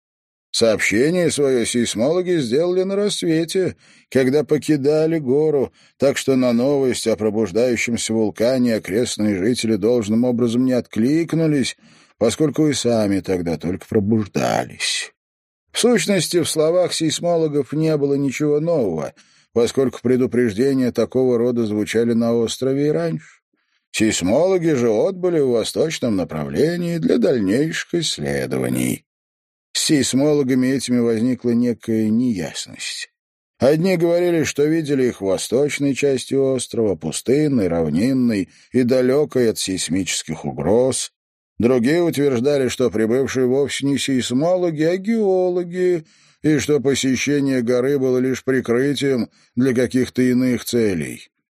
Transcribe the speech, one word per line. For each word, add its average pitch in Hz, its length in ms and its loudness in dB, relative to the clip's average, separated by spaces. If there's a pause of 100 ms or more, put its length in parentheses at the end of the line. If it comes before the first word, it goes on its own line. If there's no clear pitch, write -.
(500)
Сообщение 127 800 2
свое 131 340 2
сейсмологи 156 760 0
сделали 160 440 0
на 196 140 -4
рассвете, 170 800 -2 (340)
когда 131 340 2
покидали 151 720 0
гору, 143 540 0 (240)
так 135 220 2
что 135 180 0
на 127 160 2
новость 127 540 0
о 107 100 0
пробуждающемся 110 960 -2
вулкане 113 640 0
окрестные 104 640 -2
жители 110 380 0
должным 110 480 2
образом 123 400 0
не 127 80 0
откликнулись, 147 1040 0 (420)
поскольку 151 500 2
и 143 60 0
сами 107 460 0
тогда 85 360 -2
только 87 320 -6
пробуждались. 101 1200 -2 (600)
В - 60 -8
сущности, 180 640 2
в - 60 -4
словах 165 440 0
сейсмологов 160 800 -2
не 156 240 0
было 139 180 0
ничего 147 460 0
нового, 120 540 -2 (400)
поскольку 120 480 0
предупреждения 123 880 0
такого 123 460 0
рода 117 280 0
звучали 107 460 0
на 117 200 0
острове 131 560 -2
и - 20 0
раньше. 160 500 -4 (560)
Сейсмологи 160 800 2
же 120 140 2
отбыли 175 500 0
в 135 120 2
восточном 120 640 -2
направлении 110 800 -2
для - 200 0
дальнейших 143 760 0
исследований. 65 1080 -4 (720)
С - 120 -4
сейсмологами 135 800 2
этими 123 320 0
возникла 117 500 0
некая 113 580 0
неясность. - 1000 -4 (480)
Одни 160 380 2
говорили, 170 480 2
что 143 200 -2
видели 147 440 0
их 104 120 -6
в 95 40 -6
восточной 135 720 0
части 135 400 -2
острова, 120 600 0
пустынной, 123 720 0
равнинной 95 840 0 (220)
и 123 120 2
далекой 127 680 2
от - 80 -2
сейсмических 87 840 -4
угроз. 92 680 0 (460)
Другие 127 440 2
утверждали, 139 640 0
что 123 200 0
прибывшие 113 580 0
вовсе 135 400 0
не 139 120 0
сейсмологи, 151 840 0
а 175 120 0
геологи, 180 1080 0 (380)
и 151 160 2
что 147 200 0
посещение 135 840 0
горы 123 360 0
было 127 200 0
лишь 127 260 -2
прикрытием 131 840 0 (280)
для 127 180 2
каких-то 127 480 0
иных 127 420 0
целей. 85 640 -2 (280)